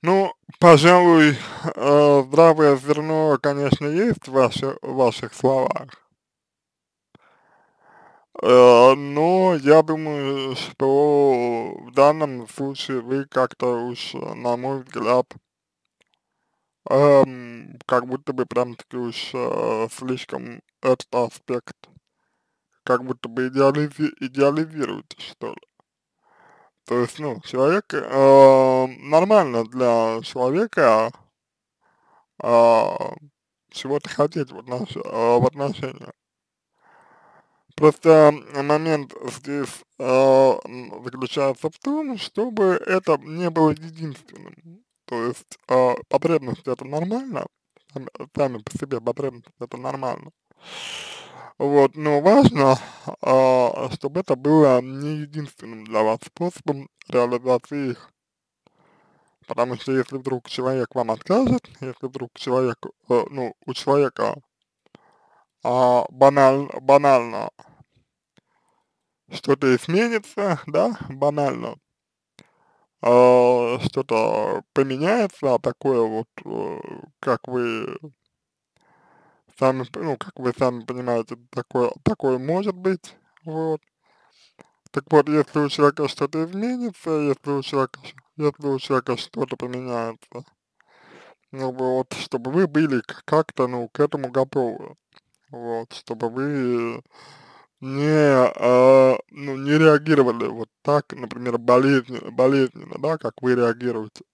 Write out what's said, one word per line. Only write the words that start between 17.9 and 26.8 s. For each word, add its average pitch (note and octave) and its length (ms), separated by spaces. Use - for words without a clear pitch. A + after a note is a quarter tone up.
будто C3 260
бы B2+ 140
прям-таки B2 500
уж, A#2+ 360
э, A2+ 580
слишком B2 680
этот B2+ 320
аспект - 760
как B2+ 200
будто B2+ 240
бы B2+ 200
идеализи-, C#3+ 720
идеализируете, C#3 1000
что - 300
ли. - 120